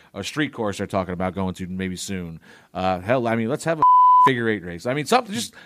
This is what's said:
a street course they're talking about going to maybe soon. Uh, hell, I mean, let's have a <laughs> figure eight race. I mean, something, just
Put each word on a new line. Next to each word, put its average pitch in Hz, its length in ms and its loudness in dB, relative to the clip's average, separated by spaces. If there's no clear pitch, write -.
a 98 100 -8
street 135 300 -4
course 104 240 -4
they're 98 100 -4
talking 92 280 -2
about 90 200 -2
going 92 200 -2
to 95 120 -8
maybe 92 300 -6
soon. 85 440 -10
Uh, 92 260 0
hell, 117 260 0
I 113 100 2
mean, 113 120 -2
let's - 160 -4
have 160 140 -2
a 151 40 0
<laughs> 988 220 6
figure 117 240 2
eight 104 120 -2
race. 87 220 -10
I 123 80 -2
mean, 147 140 -2
something, 226 260 2
just 220 220 -6